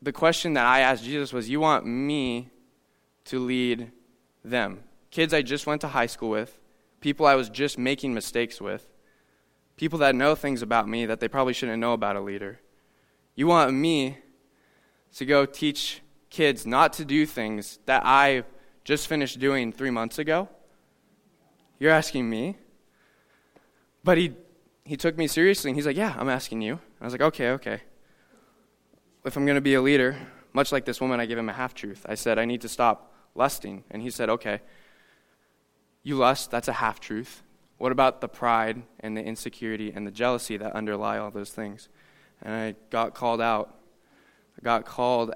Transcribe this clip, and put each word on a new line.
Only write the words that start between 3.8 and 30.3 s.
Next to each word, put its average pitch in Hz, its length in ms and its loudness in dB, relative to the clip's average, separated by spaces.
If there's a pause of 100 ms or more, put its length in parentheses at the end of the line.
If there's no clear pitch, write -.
them?" 110 420 -4 (260)
Kids 165 220 0
I 156 80 4
just 143 260 -4
went 151 140 -2
to 156 80 -6
high 131 160 0
school 117 240 -6
with, 107 280 -4 (440)
people 151 240 0
I 139 100 8
was 123 140 0
just 135 280 -4
making 131 360 -2
mistakes 117 480 -4
with, 98 260 -8 (880)
people 160 240 -4
that 139 160 6
know 143 200 4
things 139 260 -4
about 113 260 0
me 117 180 -4
that 110 140 -4
they 113 80 -2
probably 131 240 0
shouldn't 117 280 -4
know 120 120 0
about 107 240 -2
a 98 60 -4
leader. 101 400 -10 (720)
You 139 120 0
want 160 260 6
me 139 460 0 (960)
to 135 100 -6
go 139 200 6
teach - 560 -4 (280)
kids 131 360 2
not 139 280 4
to 165 100 -8
do 147 220 2
things 107 600 -6
that 131 200 2
I 135 400 6 (400)
just 147 220 0
finished 143 320 -2
doing 131 320 0
three 131 200 -4
months 113 260 -4
ago? 156 320 0 (1300)
You're 147 140 4
asking 147 380 2
me? 123 280 -4 (1500)
But 180 140 6
he, 156 160 2 (500)
he 143 140 -8
took 160 200 0
me 165 100 0
seriously, 175 420 4
and 131 60 -2
he's 147 100 -2
like, 143 120 0
"Yeah, 214 200 -2
I'm 131 120 -2
asking 127 320 -4
you." 110 120 -2
And - 280 -14
I - 20 -18
was 120 100 -8
like, 127 80 -2
"Okay, 143 300 2
okay." 120 300 -6 (1400)
If 131 100 -6
I'm 139 100 0
gonna 143 160 4
be 139 140 4
a 131 60 6
leader, 135 360 4 (360)